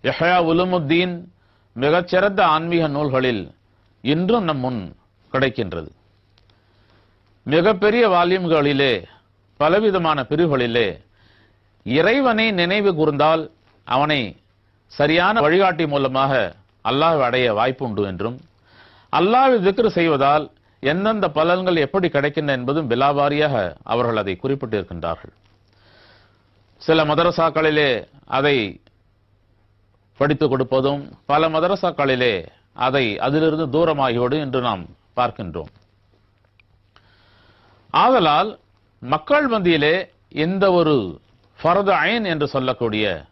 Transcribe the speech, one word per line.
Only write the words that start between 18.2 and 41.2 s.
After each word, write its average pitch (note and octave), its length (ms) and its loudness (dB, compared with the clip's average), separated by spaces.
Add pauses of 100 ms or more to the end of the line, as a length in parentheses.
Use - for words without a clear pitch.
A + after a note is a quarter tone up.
அல்லாஹ்வை A#3+ 520 2
திக்ரு G3+ 220 2
செய்வதால் D3+ 580 2 (340)
எந்தெந்த F#3+ 480 -2
பலன்கள் E3+ 580 0
எப்படி F3 220 -2
கிடைக்கின்றன C#3+ 500 -2
என்பதும் C3+ 320 -4
விலாவாரியாக C#3+ 680 0 (280)
அவர்கள் A#2 380 -2
அதை G2 200 -4
குறிப்பிட்டிருக்கின்றார்கள். G#2 920 -6 (1400)
சில D#3+ 280 2
மதரசாக்களிலே D#3 840 0 (500)
அதை C#3 180 2 (1600)
படித்து D3 300 0
கொடுப்பதும் C3+ 540 -2 (220)
பல D#3 240 2
மதரசாக்களிலே D#3 840 0 (400)
அதை C3 320 0 (140)
அதிலிருந்து D#3 560 0
தூரமாகிவிடும் C#3+ 680 0
என்று B2+ 160 -4
நாம் G2+ 240 -4 (300)
பார்க்கின்றோம். F2 560 -6 (2250)
ஆதலால் F#3+ 600 2 (500)
மக்கள் D#3 480 0
மத்தியிலே E3+ 480 2 (340)
இந்த F#3 420 -2
ஒரு D#3+ 240 4 (640)